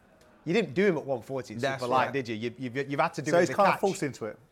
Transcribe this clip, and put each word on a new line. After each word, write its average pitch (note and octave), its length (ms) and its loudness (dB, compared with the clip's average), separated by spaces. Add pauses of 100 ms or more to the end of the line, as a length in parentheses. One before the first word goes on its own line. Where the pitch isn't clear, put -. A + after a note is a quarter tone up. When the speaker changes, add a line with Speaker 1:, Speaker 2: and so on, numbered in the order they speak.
(460)
Speaker 1:
you D#3+ 80 -2
didn't F3+ 200 0
do F#3+ 120 4
him F3 120 4
at B2+ 80 -6
one C3 160 -2
forty C3 320 -8
in A#2+ 60 -8
Speaker 2:
That's C3+ 220 -2
Speaker 1:
Super B2 100 -2
Light, B2+ 140 4
Speaker 2:
right. A#2 80 -4
Speaker 1:
did C3 160 -2
you? A2+ 60 -4
You, A#2 220 -4
you've, B2+ 180 -8 (160)
you've C#3+ 80 0
had E3 160 0
to D#3+ 60 -4
do C#3+ 100 -4
Speaker 3:
So E3+ 60 6
Speaker 1:
it F3 40 8
Speaker 3:
he's F3+ 80 2
Speaker 1:
in - 40 -6
the - 40 -2
Speaker 3:
kind G3 100 6
of E3 60 6
Speaker 1:
catch." - 80 -2
Speaker 3:
forced F#3+ 220 0
into B2 220 -4
it G#2+ 120 -10 (140)